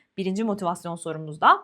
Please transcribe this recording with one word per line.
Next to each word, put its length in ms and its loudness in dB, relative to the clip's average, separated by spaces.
Birinci 260 -2
motivasyon 520 -4
sorumuzda. 680 2